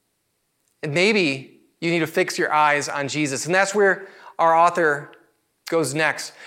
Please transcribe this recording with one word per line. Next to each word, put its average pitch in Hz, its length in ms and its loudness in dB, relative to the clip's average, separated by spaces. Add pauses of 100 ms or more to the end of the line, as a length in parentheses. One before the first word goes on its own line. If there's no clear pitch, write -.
(840)
And 147 120 -4
maybe 175 640 0 (200)
you 170 100 -2
need 170 80 0
to 160 80 0
fix 180 320 -2
your 160 140 -2
eyes 147 360 2
on 139 200 -6
Jesus. 135 380 -4
And 170 80 -2
that's 190 200 0
where 196 340 2 (300)
our 165 160 4
author 165 580 2 (560)
goes 151 260 0
next. 151 380 -2 (140)